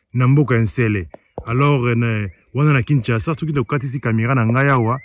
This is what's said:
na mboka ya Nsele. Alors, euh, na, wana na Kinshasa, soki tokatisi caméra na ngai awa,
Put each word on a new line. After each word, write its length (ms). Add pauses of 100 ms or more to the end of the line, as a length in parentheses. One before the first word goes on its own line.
(140)
na 140
mboka 280
ya 60
Nsele. 480 (360)
Alors, 420
euh, 80
na, 340 (240)
wana 200
na 100
Kinshasa, 520
soki 180
tokatisi 460
caméra 360
na 100
ngai 240
awa, 360